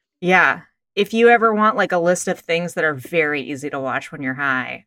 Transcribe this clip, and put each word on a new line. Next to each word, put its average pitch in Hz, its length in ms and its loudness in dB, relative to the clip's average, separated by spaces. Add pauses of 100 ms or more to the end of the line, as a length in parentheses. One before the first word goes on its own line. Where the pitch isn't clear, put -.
(220)
Yeah. 175 400 4 (340)
If 202 180 -2
you 233 160 6
ever 226 240 4
want, 214 240 2
like, 190 160 0
a 180 40 2
list 175 300 0
of 180 120 -4
things 170 340 -4
that 170 100 -2
are 156 100 0
very 147 480 -2
easy 139 280 -8
to 143 100 -6
watch 131 320 -6
when 143 100 -12
you're 131 120 -4
high, 127 540 -6